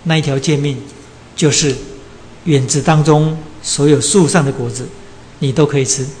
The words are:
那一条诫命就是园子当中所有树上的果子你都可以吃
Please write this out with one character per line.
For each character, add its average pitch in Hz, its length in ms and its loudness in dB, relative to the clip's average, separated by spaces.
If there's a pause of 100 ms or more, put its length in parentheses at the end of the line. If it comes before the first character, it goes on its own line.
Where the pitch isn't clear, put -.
那 160 140 0
一 156 40 0
条 139 160 -2
诫 143 200 0
命 143 200 -4 (600)
就 151 120 2
是 139 240 0 (680)
园 139 240 2
子 143 140 -2
当 156 200 4
中 156 360 2 (260)
所 - 240 0
有 143 140 4
树 175 260 2
上 165 160 2
的 135 80 0
果 123 180 -6
子 120 160 -10 (540)
你 135 140 -2
都 151 120 2
可 143 140 0
以 135 60 0
吃 131 200 -4 (140)